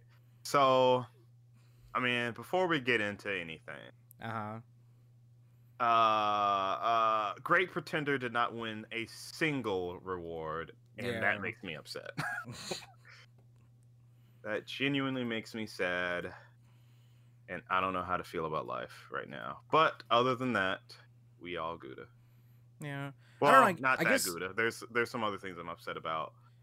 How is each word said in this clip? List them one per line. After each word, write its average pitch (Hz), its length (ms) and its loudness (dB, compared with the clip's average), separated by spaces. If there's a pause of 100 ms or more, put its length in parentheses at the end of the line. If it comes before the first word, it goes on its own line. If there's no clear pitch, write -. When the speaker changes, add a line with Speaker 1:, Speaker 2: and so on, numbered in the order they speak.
(440)
Speaker 1:
So, 127 600 6 (880)
I 120 60 0
mean, 120 320 0
before 180 360 0
we 165 120 2
get 120 220 4
into 104 280 -2
anything, 82 460 -6 (480)
Speaker 2:
Uh-huh. 110 360 -8 (1200)
Speaker 1:
uh, - 20 4
uh, 107 1500 4 (100)
Great 175 280 2
Pretender 151 460 -2
did 123 140 -6
not 117 240 0
win 110 380 -8
a 117 140 -4
single 101 920 -2
reward, 82 720 -6 (260)
and 104 240 -4
that 101 140 2
Speaker 2:
Yeah. 101 40 -6
Speaker 1:
makes 92 240 -6
me 82 120 -8
upset. - 360 -12 (360)
<laughs> - 0 -
Speaker 2:
<laughs> - 340 -10 (1600)
Speaker 1:
That 107 220 -4
genuinely 135 600 -2
makes 113 280 -4
me 110 120 -6
sad, 90 680 -2 (1160)
and 90 200 -8
I 92 120 2
don't 95 100 2
know 90 120 -2
how 90 120 -2
to 85 80 -4
feel 82 220 -4
about 76 200 -4
life 60 460 -8
right 67 180 -8
now. 64 300 -10 (120)
But 156 380 2
other 123 260 4
than 123 180 -2
that, 95 260 0 (640)
we 87 160 -8
all 82 180 -6
Gouda. 67 280 -14 (760)
Speaker 2:
Yeah. 139 320 -8 (300)
Speaker 1:
Well, 143 100 8
Speaker 2:
I - 40 10
don't 208 260 8
know, 135 80 2
I, - 20 6
Speaker 1:
not 131 80 2
Speaker 2:
I - 60 0
Speaker 1:
that 110 60 4
Speaker 2:
guess 104 140 2
Speaker 1:
Gouda. 90 300 -6
There's, 113 360 0
there's 117 200 0
some 120 120 -4
other 101 140 -2
things 90 220 -10
I'm 85 80 -10
upset 82 300 -8
about. 80 340 -4 (320)